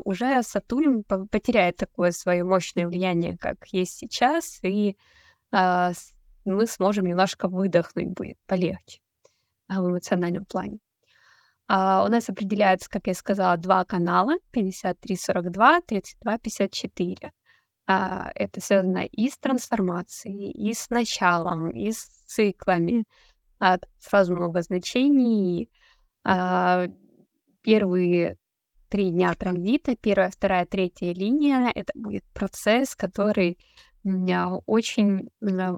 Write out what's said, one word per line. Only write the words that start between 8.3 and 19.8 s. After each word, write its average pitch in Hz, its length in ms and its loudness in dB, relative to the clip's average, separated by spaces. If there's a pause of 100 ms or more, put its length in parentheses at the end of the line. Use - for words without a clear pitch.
полегче, 180 540 -4 (680)
а, 190 140 -2
в 180 80 0
эмоциональном 180 560 -2
плане. 202 320 -8 (880)
А, 190 380 4
у - 40 0
нас 233 200 2
определяются, 196 600 0
как - 180 -6
я 185 60 0
сказала, 185 440 0
два 185 260 2
канала, 180 500 2 (180)
пятьдесят 190 480 -4
три - 160 -4
сорок 180 360 -6
два, 254 300 6
тридцать - 400 -6
два 226 160 -2
пятьдесят 202 340 -4
четыре. - 600 -6 (560)
А, 190 460 0
это 196 260 -6
связано 185 460 0
и 233 240 -2
с - 80 -20
трансформацией, 202 1120 -4